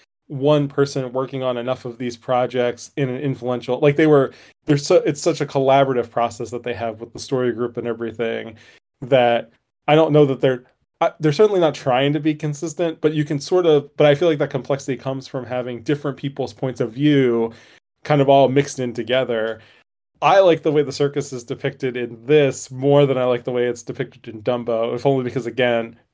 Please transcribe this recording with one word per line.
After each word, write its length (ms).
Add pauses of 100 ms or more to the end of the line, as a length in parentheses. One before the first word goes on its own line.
(280)
one 420
person 420
working 320
on 140
enough 260
of 140
these 180
projects 800
in 140
an 100
influential, 600
like, 160
they 100
were, 240 (340)
they're 120
so, 200
it's 240
such 200
a 40
collaborative 640
process 420
that 120
they 100
have 280
with 100
the 80
story 320
group 240
and 100
everything 720 (460)
that 500 (380)
I 60
don't 180
know 120
that 140
they're, 240 (380)
uh, 80 (100)
they're 140
certainly 260
not 160
trying 380
to 80
be 120
consistent, 680
but 120
you 120
can 160
sort 240
of, 320
but 100
I 80
feel 140
like 80
that 140
complexity 440
comes 320
from 180
having 380
different 320
people's 380
points 260
of 140
view 580 (540)
kind 160
of 80
all 180
mixed 320
in 140
together. 640 (640)
I 180
like 240
the 80
way 100
the 120
circus 400
is 100
depicted 540
in 280
this 460
more 340
than 120
I 80
like 180
the 80
way 140
it's 180
depicted 500
in 100
Dumbo, 520
if 100
only 200
because, 200
again, 520 (160)